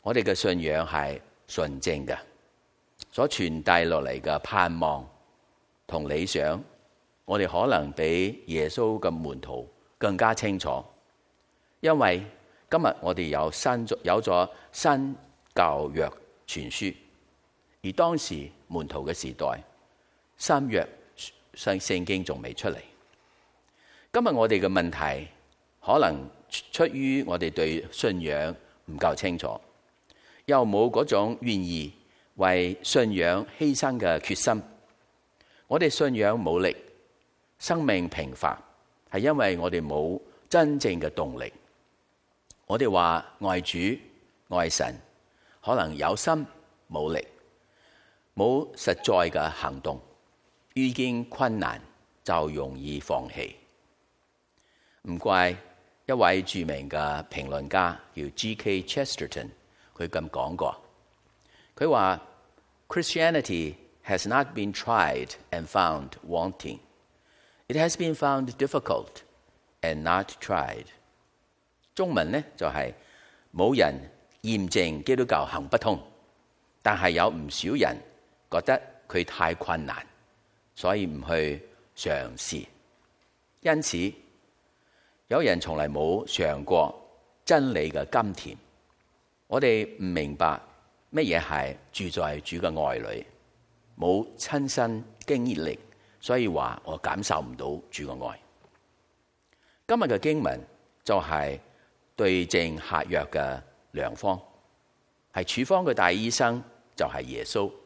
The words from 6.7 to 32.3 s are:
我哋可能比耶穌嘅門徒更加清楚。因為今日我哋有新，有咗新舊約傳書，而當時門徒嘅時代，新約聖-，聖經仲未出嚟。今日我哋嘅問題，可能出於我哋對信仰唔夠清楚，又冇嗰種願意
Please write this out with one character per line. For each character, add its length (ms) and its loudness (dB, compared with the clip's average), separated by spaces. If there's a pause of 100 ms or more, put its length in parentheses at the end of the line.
我 140 0
哋 80 2
可 200 2
能 260 2
比 520 0
耶 240 -2
穌 300 -2
嘅 100 0
門 320 -6
徒 260 -10 (300)
更 200 0
加 160 4
清 240 -2
楚。 260 -4 (960)
因 200 4
為 240 4 (460)
今 120 2
日 200 4
我 120 0
哋 140 -2
有 240 0
新， 360 0 (160)
有 180 2
咗 280 2 (220)
新 440 2 (380)
舊 380 2
約 200 -2 (360)
傳 240 -10
書， 240 -6 (880)
而 80 -6
當 260 2
時 320 -6 (180)
門 200 -6
徒 180 -8
嘅 80 -4
時 200 -8
代， 280 -4 (760)
新 320 0
約 180 0 (680)
聖-， 260 -2
聖 240 -2
經 200 -2
仲 180 -6
未 120 -12
出 160 -4
嚟。 80 -6 (1300)
今 120 2
日 60 4
我 200 4
哋 100 4
嘅 80 2
問 220 2
題， 380 -4 (580)
可 140 4
能 280 2 (220)
出 380 0
於 360 -2
我 140 -2
哋 140 -2
對 400 -2
信 300 -2
仰 320 -2 (320)
唔 120 -12
夠 160 2
清 240 -4
楚， 220 -6 (840)
又 200 4
冇 240 4
嗰 160 2
種 360 0
願 220 0
意 300 -4 (420)